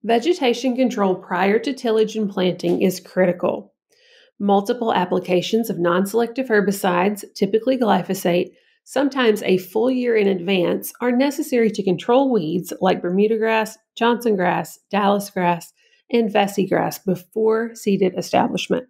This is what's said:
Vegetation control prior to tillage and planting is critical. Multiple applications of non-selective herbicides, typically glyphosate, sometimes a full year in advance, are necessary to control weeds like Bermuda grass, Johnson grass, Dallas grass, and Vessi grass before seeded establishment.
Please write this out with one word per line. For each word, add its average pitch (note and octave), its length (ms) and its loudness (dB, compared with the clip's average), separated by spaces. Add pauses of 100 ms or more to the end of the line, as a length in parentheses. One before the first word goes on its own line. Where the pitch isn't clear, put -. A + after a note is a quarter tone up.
Vegetation A#3+ 720 0
control G#3 380 0
prior F#3+ 440 0
to C#4 140 -4
tillage A3 440 0
and G#3 140 -2
planting F3+ 520 0
is F#3 180 0
critical. - 720 -2 (640)
Multiple G3+ 540 2
applications F#3 800 0
of E3 80 -4
non-selective A3 720 0
herbicides, G3 760 0 (100)
typically A3 440 0
glyphosate, F#3 720 0 (320)
sometimes C4 600 0
a F#3+ 160 2
full A3 320 -2
year B3 260 0
in G#3 100 2
advance, F#3 760 0
are B3 120 0
necessary B3+ 580 0
to G3+ 140 -6
control A#3+ 460 2
weeds F3 500 -2
like F#3 200 0
Bermuda G#3 380 0
grass, A3 400 -2 (180)
Johnson A#3 400 2
grass, E3+ 420 -2 (120)
Dallas G3+ 400 0
grass, F3 420 -2 (380)
and A#3 180 2
Vessi G3 400 0
grass E3 300 0
before A3 760 -2
seeded G3 440 0
establishment. F3+ 720 -2